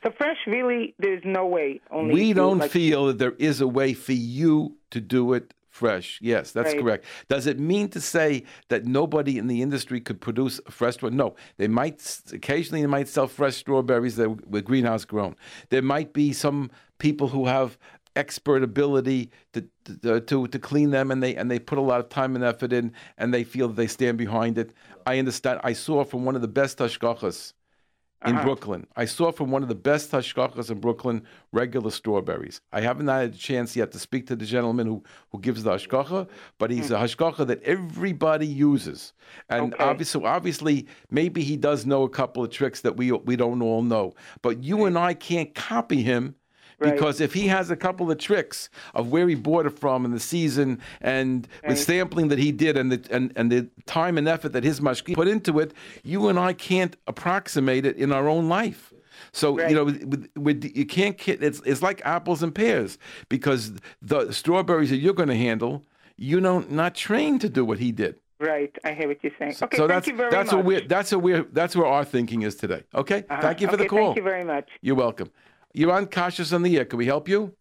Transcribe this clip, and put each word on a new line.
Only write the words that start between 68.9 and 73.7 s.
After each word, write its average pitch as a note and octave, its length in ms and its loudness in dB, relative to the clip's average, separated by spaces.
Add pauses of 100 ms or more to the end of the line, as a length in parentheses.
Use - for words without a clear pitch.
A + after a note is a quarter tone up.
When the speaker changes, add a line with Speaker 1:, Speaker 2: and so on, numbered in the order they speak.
Speaker 1:
hear D3+ 160 -4
what C#3+ 160 -4
you're D3 120 -4
saying. D3 180 -6
Speaker 2:
So, - 120 -6
Speaker 1:
Okay, - 120 -2
Speaker 2:
so D#3 100 4
Speaker 1:
thank F3+ 80 4
Speaker 2:
that's, F3+ 100 -2
Speaker 1:
you C#4+ 80 -4
very A#3+ 160 0
Speaker 2:
that's G3+ 220 2
Speaker 1:
much. G3 60 4
Speaker 2:
what F#3 60 2
we're, F#3 220 4
that's F#3+ 240 0
what F#3+ 120 2
we're, F3 200 4 (100)
that's E3 220 0
where E3+ 140 4
our C#3+ 160 4
thinking A#2 380 0
is G#2 120 -2
today. F2+ 300 -4 (100)
Okay, G3 340 0
Speaker 1:
Uh-huh. C#3+ 140 -4
Speaker 2:
thank D#3+ 180 0
you G3 60 2
for G3+ 100 2